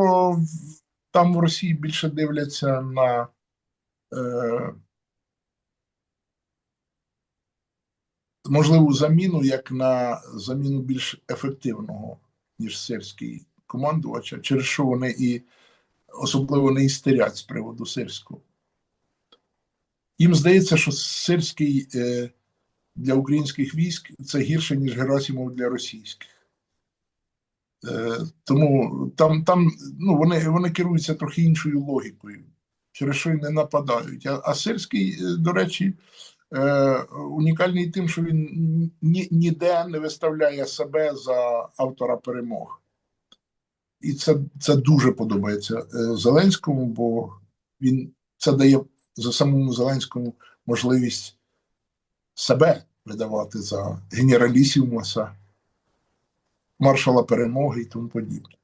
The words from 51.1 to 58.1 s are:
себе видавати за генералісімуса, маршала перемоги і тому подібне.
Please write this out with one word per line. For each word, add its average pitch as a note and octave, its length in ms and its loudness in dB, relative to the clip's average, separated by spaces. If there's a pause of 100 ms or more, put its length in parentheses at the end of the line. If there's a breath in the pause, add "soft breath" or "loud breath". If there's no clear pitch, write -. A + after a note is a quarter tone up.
себе C#3 480 2 (240)
видавати G#2+ 520 -6
за G2+ 440 -8 (100)
генералісімуса, B2 1200 4 (1400)
маршала C3+ 440 4
перемоги A#2+ 600 -2
і - 20 -10
тому A#2 240 -10
подібне. G#2+ 560 -10